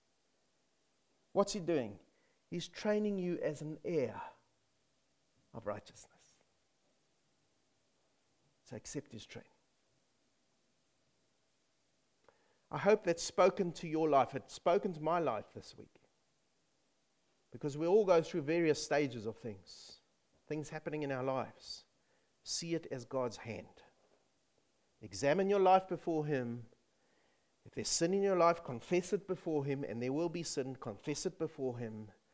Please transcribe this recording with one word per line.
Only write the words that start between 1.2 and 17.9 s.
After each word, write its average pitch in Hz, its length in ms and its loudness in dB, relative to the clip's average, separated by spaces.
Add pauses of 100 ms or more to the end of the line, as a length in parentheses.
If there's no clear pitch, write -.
What's 196 220 2
he 208 60 -4
doing? 131 380 -2 (520)
He's 170 180 -6
training 214 500 0
you 180 240 -2
as 151 200 -4
an 156 220 -8
heir 135 380 -2 (1300)
of 101 140 -14
righteousness. - 480 -10 (2500)
So - 140 -14
accept - 360 -10
his 107 140 -14
training. - 240 -18 (3250)
I 151 80 -4
hope 202 240 6
that's 170 220 0
spoken 185 480 4
to - 160 -10
your 156 200 2
life. 139 280 4
It's - 180 -10
spoken 190 380 2
to 151 80 -10
my 160 180 0
life 120 340 -2
this - 240 -16
week. - 120 -20 (1600)
Because 139 280 -6
we 160 80 -2
all 202 180 6